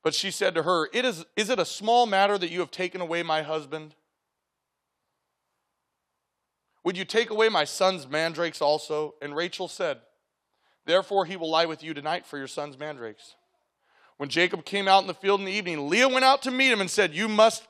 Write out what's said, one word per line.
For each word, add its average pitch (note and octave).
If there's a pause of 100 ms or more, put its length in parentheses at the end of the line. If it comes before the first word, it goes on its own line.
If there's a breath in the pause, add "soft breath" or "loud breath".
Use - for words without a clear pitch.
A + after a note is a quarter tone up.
But D#3
she F#3
said F#3+
to D#3+
her, E3
"It B3
is, F#3 (100)
is G#3
it B3
a E3
small A#3
matter G3+
that F3+
you F3
have E3
taken F#3
away E3+
my D#3
husband? D#3 (3000)
Would F3+
you F#3
take A3+
away A3
my F#3
son's F#3
mandrakes D#3+
also?" D3+
And D3
Rachel F3
said, C#3+ (840)
"Therefore F#3
he F#3
will E3
lie D#3+
with D#3
you D#3
tonight D3+
for D3
your C3+
son's D3
mandrakes." C3 (840 soft breath)
When C#3+
Jacob E3+
came G3
out G3
in F#3+
the F3+
field G3
in G3
the F#3+
evening, E3+
Leah A#3+
went C4
out C4+
to C4
meet B3+
him G#3
and F#3
said, F3
"You G#3+
must G#3+